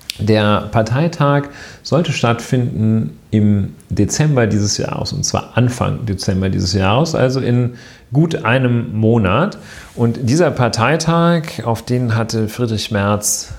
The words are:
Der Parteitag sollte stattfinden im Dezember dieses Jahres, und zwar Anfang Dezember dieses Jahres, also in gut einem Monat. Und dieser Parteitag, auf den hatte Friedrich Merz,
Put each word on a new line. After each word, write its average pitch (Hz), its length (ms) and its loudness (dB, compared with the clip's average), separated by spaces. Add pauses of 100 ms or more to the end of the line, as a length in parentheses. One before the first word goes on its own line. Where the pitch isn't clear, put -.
(180)
Der 104 520 2
Parteitag 143 760 0 (380)
sollte 151 300 0
stattfinden 117 1040 0 (140)
im 104 420 2 (160)
Dezember 123 560 2
dieses 104 320 0
Jahres, - 340 -6
und 98 120 -4
zwar - 320 -4
Anfang 113 500 0
Dezember 95 440 -2
dieses 95 220 -2
Jahres, 107 440 2
also 127 240 0
in 123 340 0 (380)
gut 160 320 0
einem 120 520 0
Monat. 110 600 2 (380)
Und 117 260 0
dieser 143 300 2
Parteitag, 160 1120 0
auf 117 180 -2
den 123 320 0
hatte 110 340 -2
Friedrich 113 440 -4
Merz, 104 640 -2